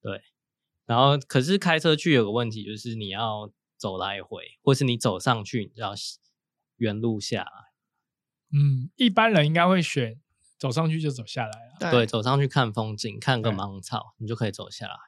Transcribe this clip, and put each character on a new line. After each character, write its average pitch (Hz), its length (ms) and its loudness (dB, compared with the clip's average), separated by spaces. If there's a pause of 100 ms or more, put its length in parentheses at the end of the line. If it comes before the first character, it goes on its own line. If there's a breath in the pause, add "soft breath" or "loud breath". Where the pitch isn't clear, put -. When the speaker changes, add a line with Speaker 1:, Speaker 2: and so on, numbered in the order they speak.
Speaker 1:
对。 98 180 -8 (680)
然 117 100 0
后 139 200 6 (100)
可 131 140 2
是 185 180 2
开 170 180 2
车 160 180 2
去 160 180 0
有 120 120 6
个 101 60 -4
问 117 180 -2
题， 107 160 -10
就 104 100 -10
是 113 200 -10
你 107 140 -8
要 107 420 -6 (260)
走 95 200 -6
来 95 240 -6
回， 92 220 -14 (200)
或 139 100 6
是 131 100 2
你 120 140 2
走 98 220 0
上 117 240 0
去， 104 300 -6
你 - 60 -20
要 101 140 -4 (840)
原 107 220 -2
路 113 200 -2
下 101 240 -4
来。 - 80 -14 (960)
Speaker 2:
嗯， 143 460 2
一 247 140 4
般 220 220 4
人 156 140 6
应 151 60 2
该 170 160 4
会 185 140 6
选 123 400 -2 (360)
走 135 140 -2
上 160 180 0
去 160 120 -2
就 151 100 -2
走 135 140 -8
下 - 180 -6
来 110 60 -6
了。 - 300 -18
Speaker 3:
对。 165 120 -2
Speaker 1:
对， 120 140 6
走 110 180 -2
上 131 160 4
去 139 80 2
看 123 240 2
风 110 240 -4
景， 104 240 -8
看 123 220 0
个 110 100 0
芒 98 300 -6
草， - 360 -10
Speaker 2:
对。 113 60 -10
Speaker 1:
你 107 40 -8
就 113 80 -4
可 110 120 -2
以 98 40 -2
走 - 180 -14
下 - 160 -14
来。 95 80 -12 (140)